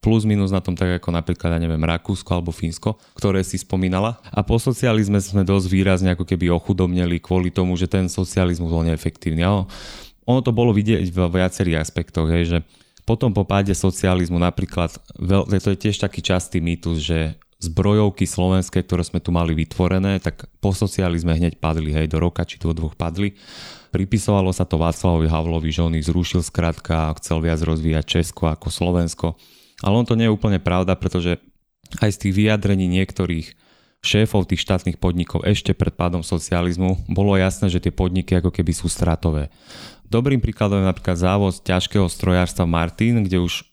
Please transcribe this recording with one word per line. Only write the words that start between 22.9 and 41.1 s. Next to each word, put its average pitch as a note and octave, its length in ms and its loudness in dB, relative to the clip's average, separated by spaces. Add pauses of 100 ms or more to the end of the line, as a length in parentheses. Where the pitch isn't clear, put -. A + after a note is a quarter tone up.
padli. F#2 400 -4 (560)
Pripisovalo G2 640 2
sa - 80 -2
to D#2+ 160 0
Václavovi E2 480 2
Havlovi, D#2+ 400 0
že D#2+ 160 0
on E2 80 2
ich D#2 160 -2
zrušil F2 320 0
skrátka E2 720 -2
a D#2 80 -4
chcel D#2+ 240 -2
viac D#2+ 160 0
rozvíjať D#2+ 480 0
Česko E2 400 -2
ako - 240 -4
Slovensko. F2 640 -2 (480)
Ale G2 80 2
on A#2 160 2
to A#2 80 2
nie A2+ 160 4
je G#2+ 80 4
úplne G#2 240 2
pravda, F2+ 320 2
pretože F2 400 -2 (640)
aj G#2+ 160 2
z - 80 -20
tých G2 160 0
vyjadrení G2+ 480 2
niektorých F2 640 -2 (560)
šéfov G#2 400 2
tých - 160 -2
štátnych F#2 320 -2
podnikov F2 480 -2
ešte G2 320 2
pred - 160 0
pádom F2 320 -2
socializmu F2+ 880 -2
bolo G2 240 2
jasné, F#2+ 320 2
že F2+ 160 0
tie E2+ 80 0
podniky F2+ 480 0
ako E2+ 160 0
keby F2 160 0
sú - 160 -2
stratové. D#2+ 640 -2 (560)
Dobrým B2+ 320 0
príkladom G#2+ 400 0
je F#2+ 80 2
napríklad F2+ 320 -2